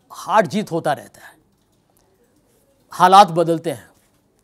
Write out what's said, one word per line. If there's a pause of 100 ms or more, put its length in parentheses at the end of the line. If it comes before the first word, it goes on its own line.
(120)
हार
जीत
होता
रहता
है, (1600)
हालात
बदलते
हैं। (540)